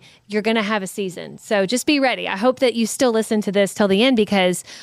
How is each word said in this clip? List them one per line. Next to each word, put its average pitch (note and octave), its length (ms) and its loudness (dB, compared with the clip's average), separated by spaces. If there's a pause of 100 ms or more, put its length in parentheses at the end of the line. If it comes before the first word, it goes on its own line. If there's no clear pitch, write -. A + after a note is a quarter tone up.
(260)
you're G#3 140 -4
gonna A3+ 220 0
have G#3 200 -2
a F#3+ 40 -8
season. E3+ 500 -10
So G3 300 -2
just A#3+ 200 -2
be D4 140 4
ready. G#3+ 260 0
I F#3+ 120 -4
hope B3+ 220 0
that B3 120 2
you A3+ 140 0
still B3+ 240 0
listen A3 320 0
to G3+ 100 -4
this G3 220 2
till G#3 140 2
the F#3+ 140 4
end, C4 140 4
because F#3+ 480 2 (180)